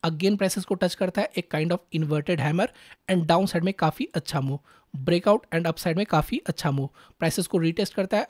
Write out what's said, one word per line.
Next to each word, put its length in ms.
Again, 320
प्राइस 220
इसको 160
टच 200
करता 280
है, 160
एक 160
kind 180
of 280
inverted 400
hammer 260
and 160
down 200
side 160
में 120
काफ़ी 400
अच्छा 260
मूव। 200
Breakout 600
and 120
upside 300
में 100
काफ़ी 400
अच्छा 240
मूव। 200
प्राइस 200
इसको 200
रीटेस्ट 360
करता 220
है, 140